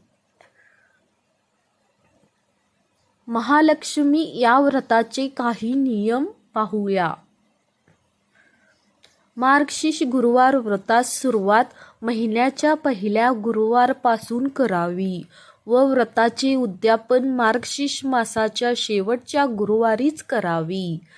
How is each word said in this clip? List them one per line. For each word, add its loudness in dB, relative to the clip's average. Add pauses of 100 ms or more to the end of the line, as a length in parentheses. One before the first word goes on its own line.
(3250)
महालक्ष्मी 2
या 4
व्रताचे 0
काही -4
नियम -2 (280)
पाहूया. -2 (2250)
मार्गशीर्ष 0
गुरुवार 4
व्रतास 0
सुरुवात 2 (380)
महिन्याच्या 0
पहिल्या 0
गुरुवारपासून 0
करावी -2 (440)
व 4
व्रताचे 0
उद्यापन 0
मार्गशीर्ष -2
मासाच्या -2
शेवटच्या -2
गुरुवारीच 0
करावी. -4 (200)